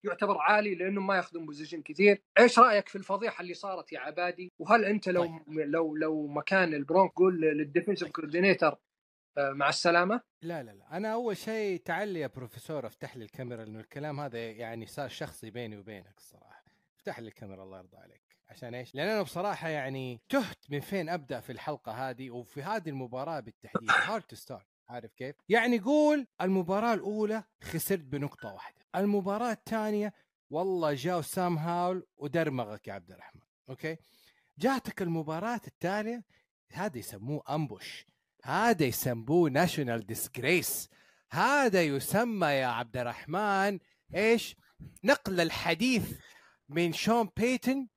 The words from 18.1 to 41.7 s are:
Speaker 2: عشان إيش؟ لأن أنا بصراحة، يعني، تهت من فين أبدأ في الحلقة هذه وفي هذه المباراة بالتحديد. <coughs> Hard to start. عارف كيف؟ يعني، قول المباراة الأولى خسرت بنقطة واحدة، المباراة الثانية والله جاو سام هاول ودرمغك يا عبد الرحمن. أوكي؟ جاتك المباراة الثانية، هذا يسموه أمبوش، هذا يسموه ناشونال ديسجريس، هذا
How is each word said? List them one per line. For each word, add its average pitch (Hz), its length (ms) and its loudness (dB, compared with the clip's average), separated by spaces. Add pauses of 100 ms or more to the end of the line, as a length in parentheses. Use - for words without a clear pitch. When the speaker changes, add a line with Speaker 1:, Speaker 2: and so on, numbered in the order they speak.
Speaker 2:
عشان 120 260 -14
إيش؟ 123 200 -10
لأن 147 140 -2
أنا 214 140 0
بصراحة، 175 460 -4
يعني، 135 600 -4
تهت 254 420 -2
من 143 100 -2
فين 175 280 -4
أبدأ 143 320 -6
في - 120 -14
الحلقة 120 400 -8
هذه 127 380 -8
وفي 120 320 -12
هذه 185 260 -4
المباراة 135 520 -6
بالتحديد. 120 500 -6
<coughs> - 200 2
Hard - 260 -6
to - 40 -16
start. - 360 -16 (120)
عارف 117 260 -12
كيف؟ 131 220 -10 (120)
يعني، 233 300 4
قول 294 480 4 (140)
المباراة 190 540 2
الأولى 214 500 -2 (180)
خسرت 165 420 -2
بنقطة 135 480 -6
واحدة، - 340 -18 (100)
المباراة 202 560 0
الثانية 214 600 -2 (380)
والله 165 440 2
جاو 160 280 -2
سام 175 360 0
هاول 175 480 -2 (100)
ودرمغك 131 720 -2
يا 104 40 -10
عبد 90 180 -14
الرحمن. - 320 -20 (260)
أوكي؟ 156 280 -8 (640)
جاتك 226 440 -2
المباراة 165 640 -2
الثانية، 208 580 -4 (480)
هذا 165 260 -6
يسموه 113 520 -8
أمبوش، 139 560 -6 (380)
هذا 170 420 2
يسموه 131 640 2
ناشونال 127 560 0
ديسجريس، 127 840 -2 (420)
هذا 220 520 4